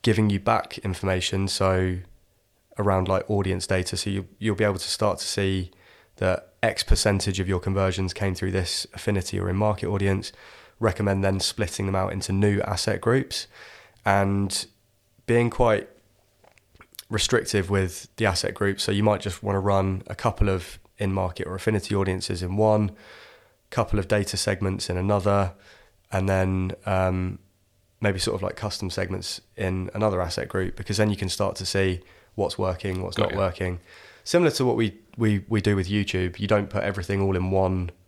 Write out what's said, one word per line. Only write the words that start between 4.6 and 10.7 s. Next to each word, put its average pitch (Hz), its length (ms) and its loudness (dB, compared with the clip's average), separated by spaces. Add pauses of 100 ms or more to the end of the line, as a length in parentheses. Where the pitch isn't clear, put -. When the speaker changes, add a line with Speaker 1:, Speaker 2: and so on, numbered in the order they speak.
Speaker 1:
able 98 120 2
to - 100 -6
start 101 320 0
to - 80 -8
see 95 440 0 (460)
that 92 320 0 (120)
X - 220 0
percentage 98 560 2
of 92 80 -2
your 92 120 0
conversions 95 540 0
came 95 220 -2
through 95 160 -4
this 92 420 -2
affinity 98 460 -2
or 92 100 -2
in-market 101 380 0
audience, 98 440 0 (480)